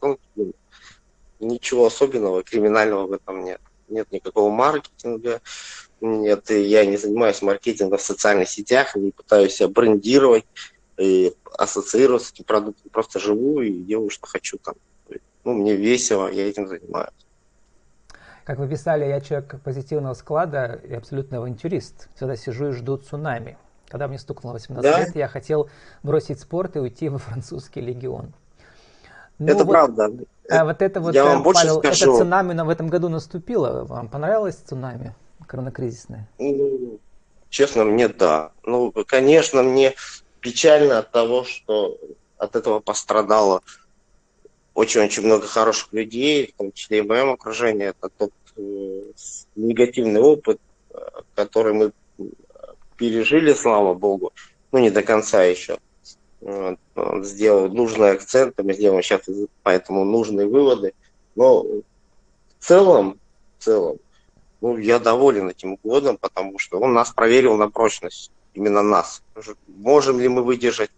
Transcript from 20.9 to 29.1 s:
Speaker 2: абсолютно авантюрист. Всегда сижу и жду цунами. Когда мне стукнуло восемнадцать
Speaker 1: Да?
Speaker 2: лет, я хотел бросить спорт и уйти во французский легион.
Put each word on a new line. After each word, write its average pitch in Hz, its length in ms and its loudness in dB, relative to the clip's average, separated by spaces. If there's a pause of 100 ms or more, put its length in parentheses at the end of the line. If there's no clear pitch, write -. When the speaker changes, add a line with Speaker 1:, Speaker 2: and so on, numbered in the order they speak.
Speaker 2:
абсолютно 135 440 -10
авантюрист. 127 760 -10
Всегда 131 220 -8
сижу 127 320 -8
и 135 40 -6
жду 120 240 -8
цунами. 135 600 -12 (300)
Когда 139 200 -10
мне 135 100 -12
стукнуло - 360 -14
восемнадцать 123 360 -2
Speaker 1:
Да? 170 100 4
Speaker 2:
лет, 170 160 -4
я 139 120 -4
хотел 147 400 -4 (340)
бросить 143 380 -4
спорт 175 360 -8
и 147 40 -6
уйти 135 280 -8
во 139 100 -8
французский - 640 -14
легион. 123 520 -10 (1080)